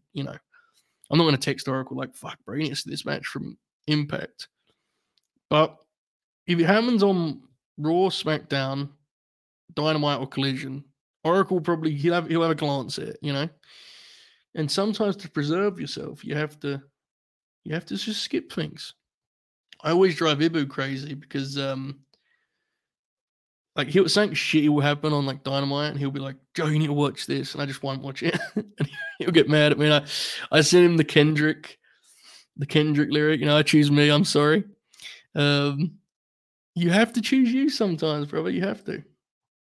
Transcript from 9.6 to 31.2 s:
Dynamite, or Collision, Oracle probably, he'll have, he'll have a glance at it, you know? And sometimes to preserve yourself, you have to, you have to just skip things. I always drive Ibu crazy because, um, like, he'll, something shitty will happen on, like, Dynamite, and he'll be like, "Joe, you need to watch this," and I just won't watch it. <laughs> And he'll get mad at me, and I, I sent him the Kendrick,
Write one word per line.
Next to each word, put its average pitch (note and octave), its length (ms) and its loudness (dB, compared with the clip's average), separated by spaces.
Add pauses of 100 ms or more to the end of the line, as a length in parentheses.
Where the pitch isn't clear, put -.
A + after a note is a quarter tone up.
Dynamite, D3 460 0
or C3 60 -4
Collision, C3+ 580 -4 (400)
Oracle F#3 360 2
probably, D#3+ 340 -2
he'll E3 200 0
have, E3 140 0
he'll E3 140 2
have E3 80 2
a D#3 40 2
glance C#3+ 440 -4
at - 100 -10
it, - 140 -14
you C#3+ 100 -4
know? C#3 160 -4 (1040)
And D#3 140 -4
sometimes G3+ 480 -2
to - 140 -18
preserve F3 480 -2
yourself, D3 460 -12
you - 100 -8
have D3 260 -6
to, C#3 220 -6 (840)
you D#3 100 -6
have F3 120 -6
to G3+ 100 -8
just G#3 260 -6
skip - 280 -6
things. - 440 -10 (880)
I D3+ 80 -2
always F3 260 4
drive D3+ 220 2
Ibu D#3+ 300 0
crazy C#3 460 -6
because, C#3 440 -8
um, C3+ 420 -6 (1800)
like, C#3 100 -2
he'll, F3+ 200 4
something G#3 260 2
shitty D3+ 340 2
will D3 120 4
happen D3 320 0
on, C#3+ 120 0
like, C3+ 200 -6
Dynamite, C#3 480 -2
and C#3+ 80 -8
he'll C#3 100 -2
be C#3 80 -8
like, C3+ 160 -10 (180)
"Joe, E3 140 -2
you D3+ 140 2
need D#3 80 0
to C#3+ 40 -2
watch C#3+ 340 -2
this," C3+ 280 -4
and C#3+ 80 -8
I C#3+ 40 -4
just C#3 180 -10
won't C3+ 180 -6
watch C3+ 220 -10
it. F3 120 0 (100)
<laughs> - 100 -12
And G#3 340 -6 (300)
he'll B2+ 100 -2
get D#3+ 180 4
mad D3+ 220 4
at C#3+ 80 0
me, D3 80 2
and D3+ 80 4
I, D3 100 2 (540)
I D#3+ 40 6
sent F3 220 6
him E3+ 120 4
the D#3+ 80 4
Kendrick, D3+ 760 2 (800)